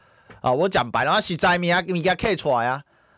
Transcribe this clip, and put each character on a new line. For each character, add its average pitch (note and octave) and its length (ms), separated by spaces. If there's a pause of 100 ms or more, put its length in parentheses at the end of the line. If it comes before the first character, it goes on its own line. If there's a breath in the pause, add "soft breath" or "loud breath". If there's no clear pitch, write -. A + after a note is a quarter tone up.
(420 loud breath)
啊， B2+ 100
我 D#3+ 180
讲 B2+ 220
白 A#2+ 120
了， D3 100
啊， G#3 60
实 F#3 160
在 F3+ 220
物 F3+ 60
件， F3 240
物 F3+ 100
件 F3 180
可 A3+ 140
以 F#3+ 60
出 D#3 140
来 A#2+ 180
啊。 C3+ 160 (340 soft breath)